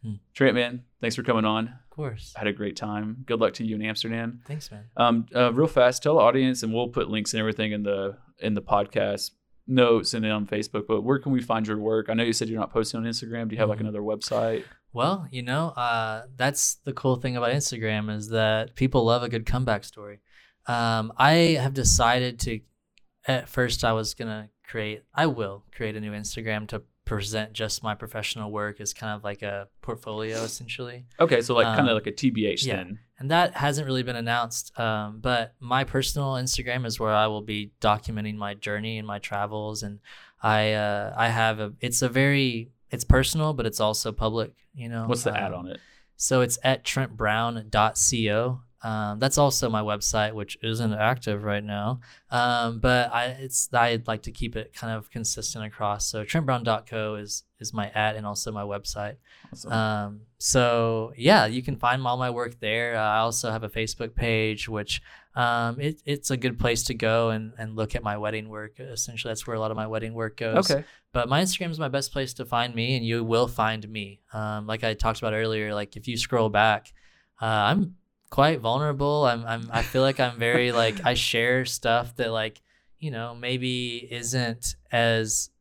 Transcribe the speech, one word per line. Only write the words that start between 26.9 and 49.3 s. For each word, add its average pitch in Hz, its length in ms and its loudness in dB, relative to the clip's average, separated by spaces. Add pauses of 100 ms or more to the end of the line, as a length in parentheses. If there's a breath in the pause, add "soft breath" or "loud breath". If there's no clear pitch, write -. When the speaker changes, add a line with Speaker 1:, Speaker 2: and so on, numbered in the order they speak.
Speaker 1:
present 107 500 -4
just 107 300 -6
my 107 100 -2
professional 107 580 -8
work 104 300 -4
as 104 120 -6
kind 107 220 -6
of 104 80 -14
like 101 200 -8
a 101 240 -6 (140)
portfolio, 110 560 -6
essentially. 120 680 -8 (140)
Speaker 2:
Okay, 143 220 6
so, 120 140 0
like, 113 200 6
kinda 120 160 4
Speaker 1:
Um, 113 60 4
Speaker 2:
like 107 100 -4
a 104 40 -4
T 135 180 2
B 107 180 0
H 120 180 0
Speaker 1:
yeah. 110 120 -2
Speaker 2:
then. 92 220 -10 (200)
Speaker 1:
And 131 120 -6
that 170 220 4
hasn't 143 320 0
really 131 180 -2
been 123 120 -4
announced, 117 640 -2
um, 110 400 -2
but 117 400 0
my 127 240 0
personal 135 500 -2
Instagram 123 520 -4
is 117 140 -6
where 110 140 2
I 107 140 6
will 107 160 -4
be 104 280 -6 (100)
documenting 107 560 0
my 101 180 -6
journey 104 420 -6
and 107 80 -8
my 101 140 -8
travels. 107 640 -6
And 104 160 -10 (420 loud breath)
I, 107 320 4
uh, 104 420 -2
I 113 140 2
have 113 300 2
a, 107 200 -6
it's 120 220 -2
a 127 80 2
very, 131 640 2 (180)
it's 127 140 -6
personal, 156 500 4
but 123 140 -2
it's 107 120 -4
also 107 320 0
public, 110 420 -2 (200)
you 120 160 -10
know? 117 160 -4
Speaker 2:
What's 120 180 -2
the 117 80 0
Speaker 1:
Um, 104 60 -2
Speaker 2:
ad 98 160 -4
on 90 140 -10
it? - 120 -12 (380 soft breath)
Speaker 1:
so 131 240 2
it's 123 220 0
at 131 200 4
trent 131 320 -2
brown 110 540 0
dot 110 300 4 (120)
co. 117 500 2 (220)
Um, 107 340 -4
that's 131 220 2